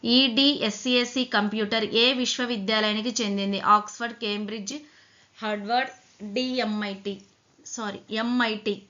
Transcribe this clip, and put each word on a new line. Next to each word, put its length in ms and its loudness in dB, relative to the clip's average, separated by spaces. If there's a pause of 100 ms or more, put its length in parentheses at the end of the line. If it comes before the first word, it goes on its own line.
ఈడీఎస్ఏసి 1200 2
కంప్యూటర్ 580 0 (100)
ఏ 180 6
విశ్వవిద్యాలయానికి 1000 0
చెందింది? 460 0 (120)
ఆక్స్ఫర్డ్, 460 0
కేంబ్రిడ్జ్, 580 -6 (640)
హార్వర్డ్, 560 -2 (360)
డిఎంఐటి. 880 -2 (500)
సారీ, 360 -8 (140)
ఎంఐటి. 600 0 (140)